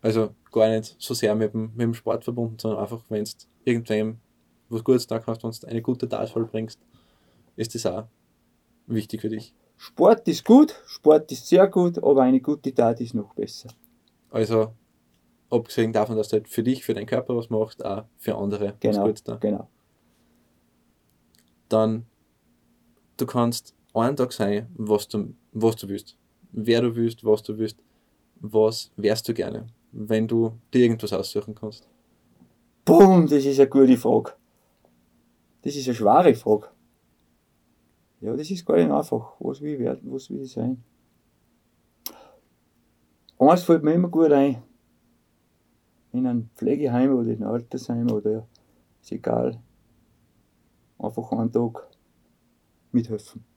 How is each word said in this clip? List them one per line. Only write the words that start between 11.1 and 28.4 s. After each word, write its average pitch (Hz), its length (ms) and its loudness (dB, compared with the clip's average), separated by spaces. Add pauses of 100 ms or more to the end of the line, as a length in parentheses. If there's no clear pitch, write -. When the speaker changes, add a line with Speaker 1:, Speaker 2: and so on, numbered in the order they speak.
Speaker 2:
ist - 160 -14
sehr 185 200 6
gut, 175 300 0
aber 135 240 4
eine 127 180 4
gute 147 340 -6
Tat 117 260 0
ist 117 140 -10
noch 104 200 -8
besser. - 360 -12 (600)
Speaker 1:
Also, 110 440 -2 (760)
abgesehen 113 420 -2
davon, 110 260 -2
dass 107 100 -2
du - 60 -4
halt 107 140 -2
für - 140 -4
dich, 127 220 -2
für - 80 -4
deinen 104 140 -6
Körper 123 280 -6
was 117 140 -6
machst, 110 360 -4
auch 98 200 -8 (140)
für - 180 -6
andere 101 380 -6
was - 60 -20
Speaker 2:
Genau, 104 260 0
Speaker 1:
Gutes 107 180 -4
da. 113 120 -10
Speaker 2:
genau. - 320 -4 (2000)
Speaker 1:
Dann, 110 340 0 (1120)
du 131 100 -4
kannst 120 480 -4 (200)
einen 123 220 0
Tag 131 180 -2
sein, 104 420 -4
was 104 320 -2
du, - 260 -6 (180)
was 113 240 0
du - 120 -16
willst. - 280 -10 (360)
Wer 117 300 0
du 120 120 -2
willst, 117 300 -4
was 107 180 2
du 110 140 -10
willst, 110 220 -6 (600)